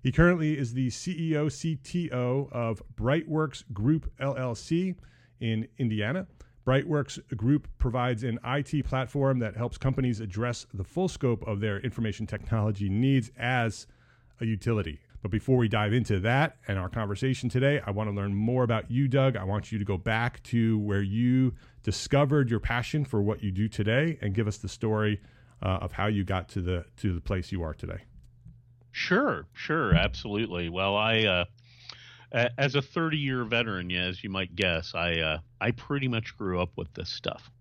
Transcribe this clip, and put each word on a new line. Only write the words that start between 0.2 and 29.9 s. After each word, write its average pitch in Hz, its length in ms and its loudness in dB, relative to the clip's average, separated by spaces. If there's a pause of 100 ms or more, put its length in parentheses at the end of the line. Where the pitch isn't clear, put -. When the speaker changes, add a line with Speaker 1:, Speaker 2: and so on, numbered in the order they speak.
Speaker 1:
is 123 160 -2
the 127 160 0
C 165 420 -4
E 151 40 2
O, 151 140 2
C 160 260 -2
T 175 360 -4
O 127 400 0
of 113 300 -2 (140)
Brightworks 156 680 0 (100)
Group, 135 460 2
L 135 180 -2
L 127 180 -2
C, 180 400 -2 (460)
in 110 260 0 (100)
Indiana. 120 500 -2 (380)
Brightworks 143 540 0 (160)
Group 120 320 2 (100)
provides 123 460 0
an 117 200 -2
I 135 180 -2
T 139 200 -2
platform 131 580 0
that 107 160 -2
helps 113 220 -4
companies 127 440 0
address 113 520 -4
the 92 100 -6
full 180 240 -2
scope 120 380 0
of 101 140 -2
their 101 220 -2
information 110 440 -4
technology 104 640 0
needs 123 480 4
as 120 480 -2 (540)
a 117 60 -4
utility. 104 540 0 (240)
But 95 80 -2
before 123 260 4
we 117 100 6
dive 104 260 2
into 110 260 2
that 131 380 2 (100)
and 98 100 -2
our 92 120 -4
conversation 120 600 -2
today, 139 360 2
I - 40 -4
want 107 180 -2
to 101 80 -4
learn 98 200 -2
more 123 280 2
about 113 280 0
you, 135 160 2
Doug. 131 280 4
I 95 80 -4
want 98 280 -2
you 110 80 -2
to 101 40 0
go 98 140 0
back 113 460 -2
to 113 340 4
where 104 240 2
you 123 540 4 (260)
discovered 139 680 2
your 110 80 2
passion 123 440 0
for 107 180 0
what 104 220 0
you 98 80 0
do 101 160 0
today 127 540 0
and 101 140 -2
give 107 120 2
us 104 100 -4
the 98 120 -8
story, 107 500 0 (440)
uh, 92 180 0
of - 120 -6
how 98 120 0
you 104 180 2
got 92 260 -2
to 98 120 -4
the, 87 240 -2 (120)
to 98 160 0
the 87 80 -2
place 92 300 -4
you 90 120 -4
are 78 100 -6
today. 87 300 -10 (880)
Speaker 2:
Sure, 185 600 0
sure, 139 420 2